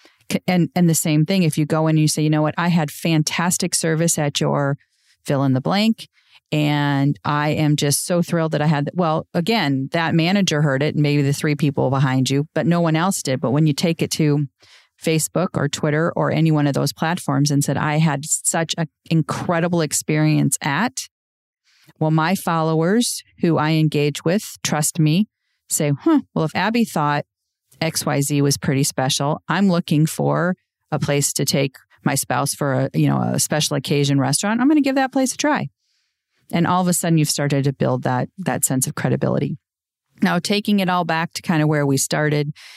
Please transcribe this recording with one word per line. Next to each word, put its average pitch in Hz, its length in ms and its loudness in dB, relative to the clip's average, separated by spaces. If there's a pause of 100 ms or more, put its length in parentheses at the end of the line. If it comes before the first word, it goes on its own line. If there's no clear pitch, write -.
(320)
C-, - 160 -2
and, 180 260 2
and 175 160 4
the 160 40 2
same 156 300 2
thing, 190 200 2
if 151 120 0
you 151 100 0
go 156 200 0
in 156 40 2
and 156 100 2
you 151 80 4
say, - 120 -2
"You 151 100 2
know 151 120 2
what, 156 160 -2
I 175 80 0
had 165 240 0
fantastic 170 880 -2
service 165 420 0
at 147 220 -2
your 143 360 0 (480)
fill 139 200 0
in 135 80 2
the 131 80 2
blank, 208 480 0 (420)
and 143 760 0
I 147 260 0
am 147 260 2
just 143 280 0
so 175 180 0
thrilled 160 280 -2
that 151 100 -2
I 151 60 0
had," 147 260 0
well, 160 420 -2
again, 160 580 0
that - 240 0
manager 170 460 2
heard 139 200 2
it, 151 140 -2
and 151 60 2
maybe 147 200 2
the 139 100 0
three 147 220 -2
people 135 360 0
behind 131 380 2
you, 139 260 0
but 139 120 0
no 170 140 2
one 160 160 2
else 185 260 0
did. 131 180 -2
But 120 120 -2
when 156 160 2
you 147 40 2
take 165 300 0
it 139 100 -2
to 147 360 0 (520)
Facebook 165 540 -2
or 143 140 0
Twitter 156 480 -2
or 147 160 0
any 160 180 2
one 147 160 2
of 139 80 0
those 143 180 -2
platforms 147 600 -2
and 143 100 2
said, 143 140 -2
"I 151 220 0
had 151 260 0
such - 520 -4
an 165 120 -2 (200)
incredible 170 720 0
experience 151 800 0
at," 175 480 -2 (920)
well, 156 100 2
my 160 240 2
followers 165 880 0 (200)
who 170 160 2
I 156 160 2
engage 151 500 0
with, 180 400 -2
trust 156 340 -2
me, 160 300 2 (400)
say, 147 320 -2
"Huh, 311 220 2 (120)
well, 160 100 0
if 156 120 -4
Abby 220 280 0
thought 147 420 -2 (520)
X - 280 -4
Y 143 160 0
Z 143 180 0
was 143 160 2
pretty 135 280 -2
special, 143 640 -2
I'm 190 200 2
looking 170 380 2
for 151 500 -2 (340)
a 151 80 -2
place 143 360 0
to 147 100 -2
take 139 320 -2 (300)
my 135 80 0
spouse 135 400 -2
for 139 180 -2
a, 131 220 0
you 156 120 2
know, 135 140 0
a 120 180 -2
special 151 380 -2
occasion 143 420 0
restaurant. 202 440 0
I'm 277 60 4
gonna 302 120 4
give 269 140 0
that 269 180 0
place 262 220 0
a - 20 -12
try." 294 320 -2 (840)
And 170 160 0
all 180 140 2
of 180 80 0
a 175 60 2
sudden, 165 240 2
you've 151 100 2
started 143 360 0
to 143 100 0
build 131 300 -2
that, 127 340 -2
that 131 260 -4
sense 131 220 -2
of 151 80 -8
credibility. 139 640 -2 (640)
Now, 175 160 2
taking 208 420 0
it 180 80 0
all 180 160 0
back 165 300 -4
to - 80 -12
kind 156 200 0
of 151 60 2
where 147 160 2
we 139 140 2
started 147 560 -2 (220)